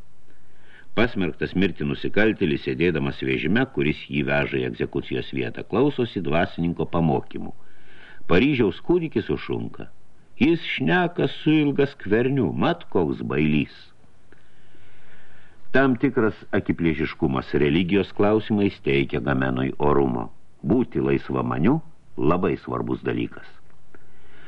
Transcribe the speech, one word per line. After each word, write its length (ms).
Pasmerktas 640
mirti 300
nusikaltėlis, 800
sėdėdamas 560
vežime, 460
kuris 380
jį 200
veža 380
į 60
egzekucijos 640
vietą, 360
klausosi 560
dvasininko 640
pamokymų. 640
Paryžiaus 580
kūdikis 480
sušunka. 640
"Jis 260
šneka 640
su 240
ilga 340
skverniu, 640
mat 360
koks 320
bailys." 540
Tam 240
tikras 420
akiplėšiškumas 1000
religijos 600
klausimais 680
teikia 400
gamenui 580
orumo. 460
Būti 420
laisvamaniu 720
labai 400
svarbus 480
dalykas. 440